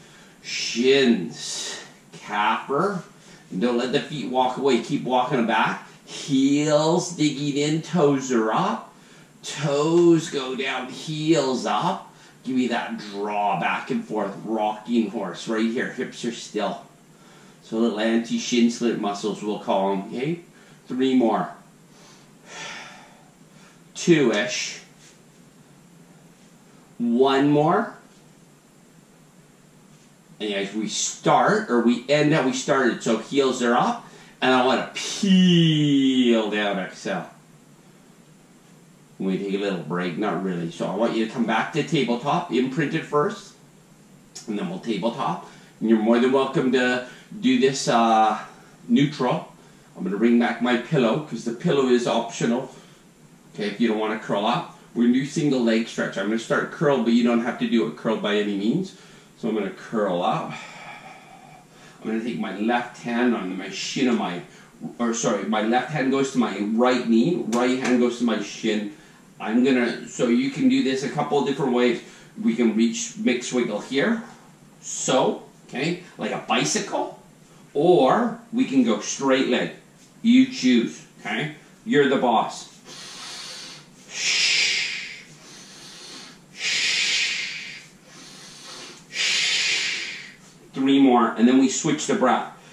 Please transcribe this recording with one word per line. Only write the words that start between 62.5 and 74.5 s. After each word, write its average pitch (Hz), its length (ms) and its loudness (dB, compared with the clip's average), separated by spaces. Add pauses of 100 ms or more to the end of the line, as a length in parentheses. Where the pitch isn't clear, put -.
left 120 440 -2
hand 120 320 0
on 92 240 -6
my - 120 -10
shin - 380 -2
of 110 100 2
my, 87 220 -6 (580)
or 117 140 0
sorry, 107 320 -2
my 107 180 0
left 120 280 0
hand 135 200 -2
goes 135 220 0
to 131 60 -4
my 101 200 0
right 113 480 2
knee, 120 420 4
right 127 300 0
hand 120 220 2
goes 120 180 2
to 120 60 -2
my 104 180 0
shin. 104 500 -4 (460)
I'm 113 240 2
gonna, 123 460 2
so 123 200 -2
you 127 220 2
can 131 200 2
do 135 120 4
this 131 200 0
a 131 80 -4
couple 147 280 0
of 135 80 0
different 135 280 0
ways. 123 260 2 (420)
We 113 120 2
can 113 200 2
reach 113 440 0
mixed 123 340 -2
wiggle 110 280 -2
here, 202 420 -2 (580)